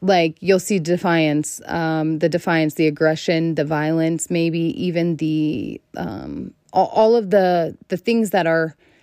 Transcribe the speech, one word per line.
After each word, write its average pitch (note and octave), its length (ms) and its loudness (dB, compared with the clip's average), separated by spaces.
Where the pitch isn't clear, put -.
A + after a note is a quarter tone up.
like, F3+ 400 2
you'll F#3 180 4
see G3 220 0
defiance, D#3+ 840 0
um, D#3+ 520 -2
the E3+ 100 2
defiance, D#3+ 460 0
the D#3+ 140 2
aggression, D#3+ 640 0
the D3+ 100 -2
violence, D#3+ 640 -2
maybe E3 280 0
even E3+ 360 -2
the, D#3 640 -4
um, F#2 560 -10
a-, - 60 0
all A3 360 4
of G#3 160 0
the, F3+ 460 2
the F#3 100 -4
things A3+ 340 0
that F3 180 2
are D#3+ 260 0